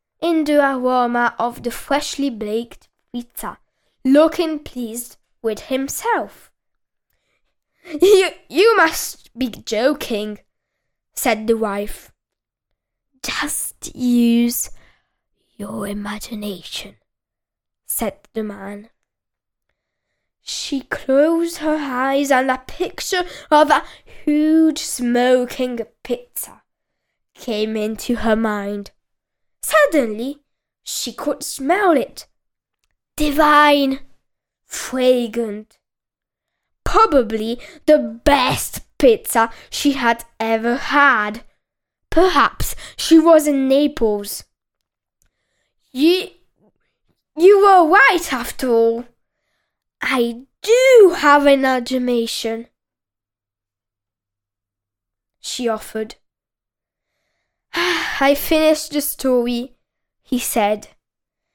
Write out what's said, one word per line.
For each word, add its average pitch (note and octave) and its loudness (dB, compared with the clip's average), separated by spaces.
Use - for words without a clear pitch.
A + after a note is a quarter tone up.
in D#4+ 0
the D4 2
aroma B3 0
of A#3+ -6
the A#3+ -6
freshly C#4 -4
baked A3 -8
pizza, - -12
looking D#4 2
pleased A#3+ -14
with B3 -6
himself. C#4 -6
"You, F#4 4
you G#4 4
must - -2
be A#3+ -4
joking," G#3+ -4
said A3 -4
the A3+ 2
wife. G#3 -8
"Just - -10
use A#3+ 0
your G#3 -10
imagination," G#3 -10
said - -8
the A3 -8
man. G3+ -14
She - -8
closed E4 0
her D#4 -2
eyes C#4 -2
and C4 2
a B3+ -2
picture - -6
of D4+ 6
a D4 2
huge D#4 2
smoking B3 -2
pizza - -12
came A3 -6
into A3 -4
her A3 0
mind. G#3 -4
Suddenly, C#4 -2
she - -10
could - -6
smell F4 0
it. - -6
Divine, D4 2
fragrant, A#3 -2
probably A#3 2
the D4+ 6
best B3 -2
pizza A3+ 2
she - -2
had A#3+ -2
ever A3+ -2
had. B3 0
Perhaps D#4+ 2
she - 6
was D#4 6
in C4+ 0
Naples. A#3 0
"You, E4 2
you F#4+ 8
were F#4+ 6
right G4 4
after B3 -6
all. A3+ 0
I A#3+ -4
do A#4+ 6
have C#4+ 4
an C#4 8
imagination," B3 -2
she - -8
offered. A3 -8
<sighs> - -20
"I E4 -2
finished D#4 0
the D4 -2
story," B3 -4
he - -6
said, G#3+ -2